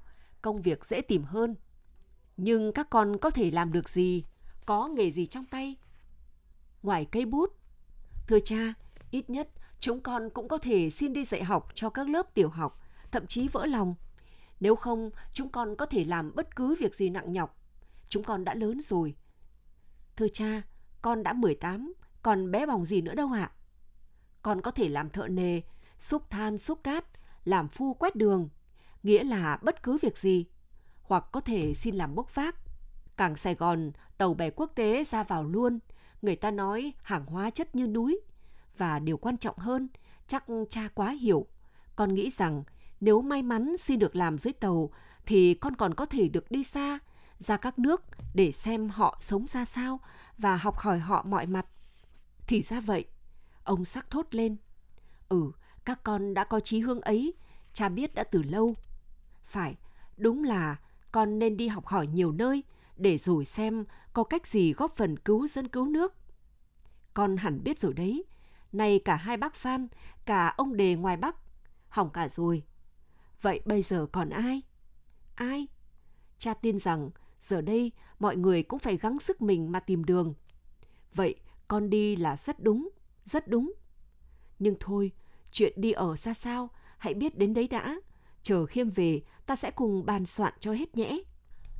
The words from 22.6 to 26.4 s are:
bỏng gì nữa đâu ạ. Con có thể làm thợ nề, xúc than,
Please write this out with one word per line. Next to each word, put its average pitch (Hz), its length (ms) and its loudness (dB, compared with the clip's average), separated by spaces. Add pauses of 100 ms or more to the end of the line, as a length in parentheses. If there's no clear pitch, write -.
bỏng 220 200 0
gì 180 160 2
nữa - 140 -4
đâu 277 160 0
ạ. 208 200 -2 (920)
Con 196 200 -2
có 240 100 -4
thể 196 180 2
làm 147 200 -4
thợ 190 180 -6
nề, 180 340 0 (360)
xúc - 320 -4
than, 214 280 -2